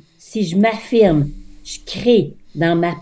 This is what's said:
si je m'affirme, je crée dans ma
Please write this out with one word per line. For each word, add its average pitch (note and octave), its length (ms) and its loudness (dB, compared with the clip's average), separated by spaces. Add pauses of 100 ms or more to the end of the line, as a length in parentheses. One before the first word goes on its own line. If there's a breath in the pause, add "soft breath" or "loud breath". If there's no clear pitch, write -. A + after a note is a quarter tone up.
(180)
si - 260 -8
je E3+ 140 -4
m'affirme, G3+ 720 2 (340)
je - 220 -16
crée A3 480 0 (220)
dans E3+ 200 0
ma E3+ 260 -2